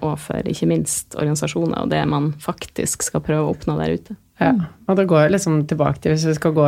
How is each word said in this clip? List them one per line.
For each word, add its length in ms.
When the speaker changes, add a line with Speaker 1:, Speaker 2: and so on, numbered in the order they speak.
Speaker 1:
og 160
for, 240
ikke 260
minst, 480
organisasjoner 640
og 80
det 180
man 260
faktisk 680
skal 180
prøve 260
å 80
oppnå 240
der 180
ute. 200
Speaker 2:
Ja, 120
Speaker 3:
Mm. 140
Speaker 2:
og 80
det 100
går 220
jo 60
liksom 320
tilbake 340
til, 120
hvis 140
vi 80
skal 180
gå 160